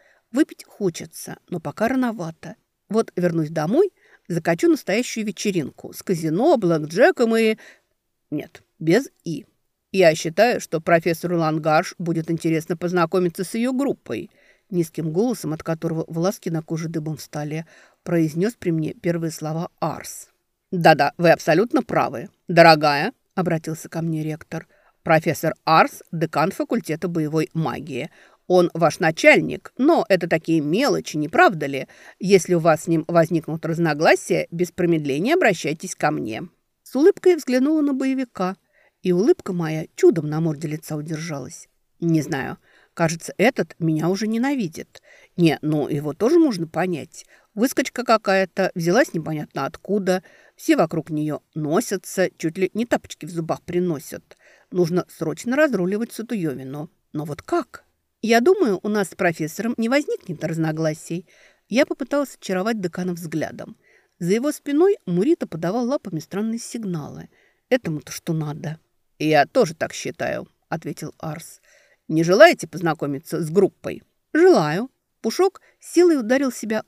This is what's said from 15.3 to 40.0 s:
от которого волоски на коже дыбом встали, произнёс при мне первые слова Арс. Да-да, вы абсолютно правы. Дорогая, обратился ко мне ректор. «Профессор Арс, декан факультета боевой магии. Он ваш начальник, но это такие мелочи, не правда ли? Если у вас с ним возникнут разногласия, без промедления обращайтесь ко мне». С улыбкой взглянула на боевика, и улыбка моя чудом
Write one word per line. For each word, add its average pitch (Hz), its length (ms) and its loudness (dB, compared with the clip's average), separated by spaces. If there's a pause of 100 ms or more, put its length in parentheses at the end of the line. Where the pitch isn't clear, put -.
от 160 100 -10
которого 160 440 -4
волоски 170 440 -4
на 160 100 -4
коже 165 280 -6
дыбом 156 280 -6
встали, 151 480 -10 (380)
произнёс 170 500 0
при - 160 -6
мне 160 240 -2
первые 165 380 -4
слова 156 480 -8
Арс. - 500 -8 (420)
Да-да, 160 460 4
вы 170 140 6
абсолютно 180 500 2
правы. 127 480 -2 (180)
Дорогая, 160 680 6 (260)
обратился 160 500 -4
ко 165 120 -6
мне 160 220 -4
ректор. 156 440 -10 (360)
«Профессор 160 600 2
Арс, 214 480 4
декан 160 400 -2
факультета 208 560 -4
боевой 160 460 -2
магии. 147 560 -6 (380)
Он 180 260 4
ваш 160 260 2
начальник, 160 800 2
но 302 320 4
это 180 180 2
такие 165 320 0
мелочи, 170 580 0
не 151 120 -4
правда 180 380 2
ли? 135 200 -8 (320)
Если 185 360 4
у 170 40 4
вас 160 240 4
с - 40 -8
ним 165 200 2
возникнут 165 580 0
разногласия, 165 840 0
без 170 200 -4
промедления 170 640 0
обращайтесь 190 600 -2
ко 151 160 0
мне». 135 320 -8 (400)
С - 120 -14
улыбкой 359 400 4
взглянула 277 460 0
на 285 120 0
боевика, 262 640 -4 (460)
и 180 100 0
улыбка 202 420 2
моя 160 320 -4 (100)
чудом 190 320 4